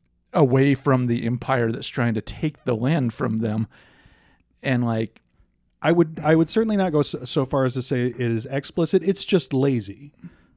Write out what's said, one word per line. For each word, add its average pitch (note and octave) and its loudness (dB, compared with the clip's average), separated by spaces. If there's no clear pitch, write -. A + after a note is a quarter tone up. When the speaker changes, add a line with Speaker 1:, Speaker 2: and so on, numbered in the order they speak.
Speaker 1:
away C3+ 4
from C3 0
the A#2 0
empire A#2+ 0
that's - -8
trying A#2+ -2
to G#2+ -2
take - -8
the B2 0
land B2+ 0
from A#2 -4
them. A2 -2
And, B2 0
like, A2+ -2
Speaker 2:
I D#3 2
would, D#3+ 2
I D#3+ 4
would D#3+ 4
certainly A3 0
not F#3 2
go D3+ 4
so, C#3 -4
so C3+ -2
far C3+ 0
as B2 0
to B2+ -4
say B2 -2
it A#2+ -6
is A#2 0
explicit. D#3+ -2
It's F#3+ -2
just - 0
lazy. C3 -2